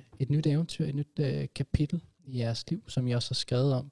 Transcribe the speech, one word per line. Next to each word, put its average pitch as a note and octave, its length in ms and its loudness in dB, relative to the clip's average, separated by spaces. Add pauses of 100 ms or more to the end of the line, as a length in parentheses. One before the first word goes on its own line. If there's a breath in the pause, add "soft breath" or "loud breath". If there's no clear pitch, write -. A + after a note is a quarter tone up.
(180)
et C3 120 0
nyt D3+ 160 2
eventyr, D#3 400 2
et C#3 80 -4
nyt, C#3+ 260 -4
øh, C#3+ 340 0
kapitel D3+ 480 -2 (220)
i C3 140 -6
jeres A#2 320 -2
liv, F3+ 200 -6
som B2+ 160 0
I B2 60 2
også A#2+ 180 0
har B2+ 40 -4
skrevet C3 400 2
om C#3 180 -2